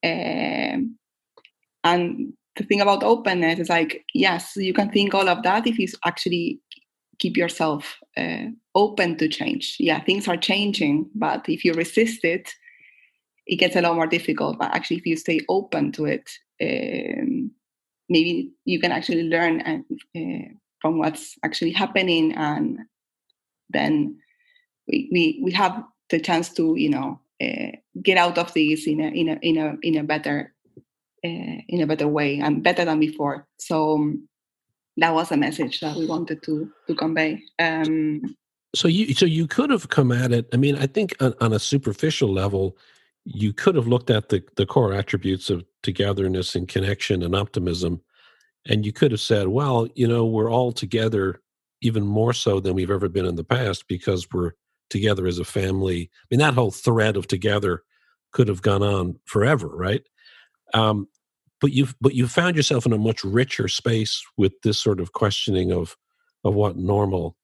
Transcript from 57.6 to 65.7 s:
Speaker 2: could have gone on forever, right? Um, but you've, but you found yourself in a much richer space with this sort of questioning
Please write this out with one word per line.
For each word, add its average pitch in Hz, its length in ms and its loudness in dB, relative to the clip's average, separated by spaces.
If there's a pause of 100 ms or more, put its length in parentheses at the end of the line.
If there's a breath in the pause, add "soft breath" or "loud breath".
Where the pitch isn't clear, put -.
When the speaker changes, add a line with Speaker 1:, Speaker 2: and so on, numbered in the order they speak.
Speaker 2:
could 123 160 6
have 92 140 -2
gone 101 200 4
on 95 420 0
forever, 110 440 0
right? 90 380 -4 (680 soft breath)
Um, 107 340 2 (520)
but 143 120 2
you've, 131 280 0
but 135 140 4
you 123 140 2
found 175 260 2
yourself 139 320 2
in 120 60 4
a 110 60 2
much 110 260 0
richer 110 420 0
space 110 560 -2 (140)
with 98 160 2 (100)
this 107 160 0
sort 98 220 0
of 87 140 -6
questioning 92 580 0